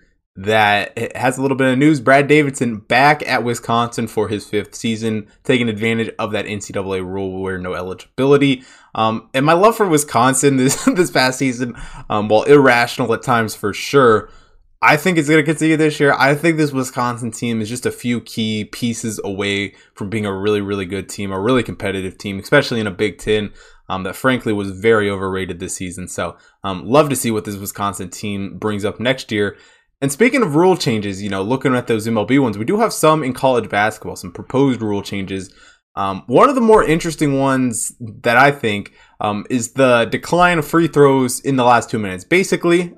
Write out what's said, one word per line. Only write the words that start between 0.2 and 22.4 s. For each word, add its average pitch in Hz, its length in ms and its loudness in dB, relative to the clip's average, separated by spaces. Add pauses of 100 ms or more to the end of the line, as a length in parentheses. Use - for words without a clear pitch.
that 104 760 0
has 127 200 -2
a 131 60 -4
little 135 140 0
bit 131 160 2
of 127 60 0
news, 147 200 4
Brad 135 300 4
Davidson 135 500 2
back 143 480 2
at 120 160 -2
Wisconsin 117 640 -2
for 104 220 -2
his 104 200 -6
fifth 104 240 -4
season, 110 540 -4 (160)
taking 120 260 2
advantage 113 480 -2
of 107 140 -4
that 104 160 -4
N 101 140 -6
C - 120 -16
double 95 220 -4
A 92 80 -4
rule 95 400 -6
where 95 160 -6
no 90 160 -6
eligibility. 127 880 0 (320)
Um, 110 400 -2
and 135 100 0
my 160 100 6
love 208 220 4
for 202 120 0
Wisconsin 135 680 2
this, 127 280 0
<laughs> 269 100 4
this 175 160 2
past 127 300 0
season, 123 340 -4 (340)
um, 107 200 -2
while 107 160 4
irrational 123 720 4
at 110 100 -6
times 113 320 0
for 98 180 -6
sure, 117 560 4 (500)
I 135 160 6
think 170 220 0
it's 143 100 0
gonna 156 140 4
continue 156 340 0
this 151 220 2
year. 143 180 4
I 139 200 2
think 160 200 0
this 151 140 0
Wisconsin 123 640 -4
team 117 280 -4
is 104 80 -6
just 123 160 -10
a 107 60 -2
few 120 300 -4
key 110 440 -6
pieces 113 600 -6
away 101 500 -4 (200)
from 104 140 -10
being 107 160 -4
a 101 80 -4
really, 104 280 -2
really 101 260 -4
good 95 220 -8
team, 98 240 -8
a 95 80 -6
really 117 240 0
competitive 95 520 -8
team, 98 220 -8
especially 135 400 0